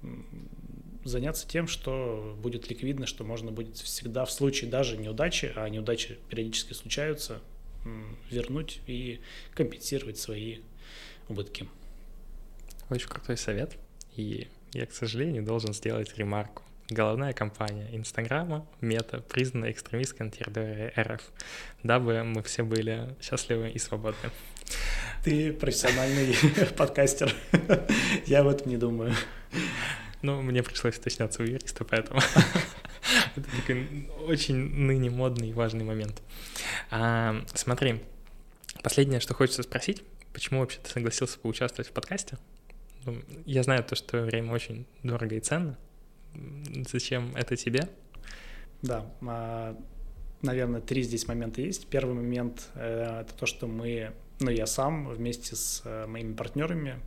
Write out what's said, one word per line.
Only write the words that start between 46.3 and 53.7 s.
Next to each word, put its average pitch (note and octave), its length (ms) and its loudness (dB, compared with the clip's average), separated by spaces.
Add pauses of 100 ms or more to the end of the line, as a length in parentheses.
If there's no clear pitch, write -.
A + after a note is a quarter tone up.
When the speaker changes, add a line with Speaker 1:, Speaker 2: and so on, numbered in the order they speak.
Speaker 2:
М, C#3+ 540 -8
зачем B2 460 -2
это B2 200 0
тебе? B2+ 340 0 (920)
Speaker 1:
Да, A#2 240 -2 (160)
а, A2+ 540 -4 (680)
наверное, B2 400 2
три B2+ 220 2
здесь A#2 240 0
момента A#2 340 -2
есть. F#3+ 260 -4
Первый C3 280 2
момент, A#2+ 600 -2
э, A#2 460 -2
это A2+ 140 -10
то, - 100 -2
что A#2 220 -2
мы, A2+ 460 -2 (260)